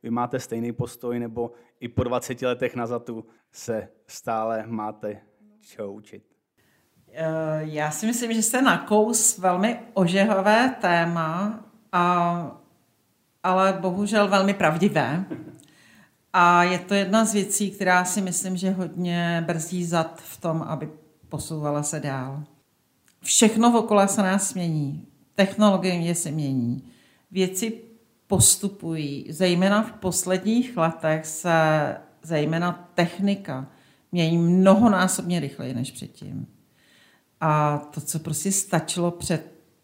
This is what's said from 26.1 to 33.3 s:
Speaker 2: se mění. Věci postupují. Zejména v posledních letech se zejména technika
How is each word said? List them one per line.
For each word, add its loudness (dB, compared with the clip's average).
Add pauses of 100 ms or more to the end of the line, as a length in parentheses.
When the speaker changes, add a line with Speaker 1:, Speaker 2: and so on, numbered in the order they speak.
Speaker 2:
se -4
mění. -2 (460)
Věci -2 (460)
postupují. 0
Zejména 4
v -6
posledních -2
letech 0
se 2 (260)
zejména -2
technika -2 (460)